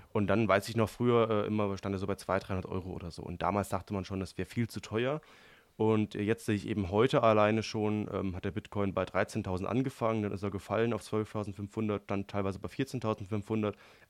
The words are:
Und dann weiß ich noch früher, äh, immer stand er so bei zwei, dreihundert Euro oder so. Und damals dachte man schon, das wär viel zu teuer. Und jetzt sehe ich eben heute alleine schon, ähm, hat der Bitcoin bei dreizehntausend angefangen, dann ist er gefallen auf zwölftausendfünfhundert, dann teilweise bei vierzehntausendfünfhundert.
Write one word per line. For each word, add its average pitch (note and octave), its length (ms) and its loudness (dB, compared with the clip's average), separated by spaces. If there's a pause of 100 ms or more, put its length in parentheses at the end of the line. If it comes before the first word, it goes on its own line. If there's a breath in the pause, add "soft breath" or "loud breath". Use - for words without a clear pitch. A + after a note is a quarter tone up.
(120 loud breath)
Und G#2 160 2
dann G#2+ 180 4
weiß G2 220 4
ich A2 80 -4
noch A2 120 2
früher, A#2+ 400 4
äh, G#2 200 2
immer G#2 280 0
stand G2 200 -4
er - 20 0
so F#2+ 80 -4
bei G2 80 0
zwei, F#2 240 0
dreihundert F#2 320 -4
Euro F2+ 220 -6
oder E2+ 180 -8
so. - 140 -12
Und F2 180 -8
damals F#2+ 280 2
dachte G2 220 -4
man F#2+ 120 -2
schon, F#2+ 160 -6
das - 180 -8
wär F#2 80 -4
viel A#2 220 -2
zu - 100 -8
teuer. B2+ 420 -4 (560 soft breath)
Und A2 380 2
jetzt G#2 320 -2
sehe G#2+ 80 2
ich G2+ 140 -2
eben G2 240 0
heute A#2+ 320 6
alleine G#2+ 400 6
schon, G#2+ 480 -2
ähm, F#2+ 240 -2
hat F#2+ 80 -8
der G2 80 -2
Bitcoin G2+ 420 -2
bei F#2 100 0
dreizehntausend F#2+ 640 -2
angefangen, A2+ 540 0
dann G2+ 80 -2
ist G2+ 140 -6
er G2 80 -2
gefallen A2 400 0
auf G#2+ 100 -4
zwölftausendfünfhundert, G#2 1080 -4
dann G2 200 -4
teilweise G2 320 -2
bei F#2 80 -8
vierzehntausendfünfhundert. G#2+ 1080 -2 (360 soft breath)